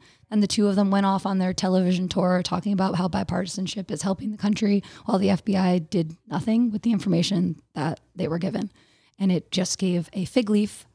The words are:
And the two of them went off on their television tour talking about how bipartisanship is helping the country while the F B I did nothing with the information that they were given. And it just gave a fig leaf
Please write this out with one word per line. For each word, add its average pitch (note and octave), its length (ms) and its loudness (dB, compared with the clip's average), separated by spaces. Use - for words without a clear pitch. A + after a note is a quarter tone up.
And G#3+ 140 2
the G3 40 2
two G#3 200 2
of G3 80 2
them G3 160 4
went G3 140 4
off G3 200 0
on F#3+ 140 0
their F#3 140 0
television F#3 560 2
tour F3+ 340 0
talking F#3 300 -2
about F#3+ 220 0
how F3+ 120 0
bipartisanship F#3 840 -4
is D3+ 120 -6
helping G3 280 -4
the G#3+ 60 -10
country G3+ 460 2
while - 140 0
the F#3+ 120 2
F F#3 140 0
B G3 100 0
I F#3 240 2
did D#3+ 360 -4
nothing A3 440 0
with G#3 120 -6
the A#3 80 2
information F3 680 0
that D#3 280 -4
they F3+ 120 -4
were E3 120 -2
given. G3 320 -4
And G3 120 2
it F3 200 -2
just - 280 -2
gave F3 340 -2
a F#3+ 120 -4
fig A3 240 0
leaf G#3 460 0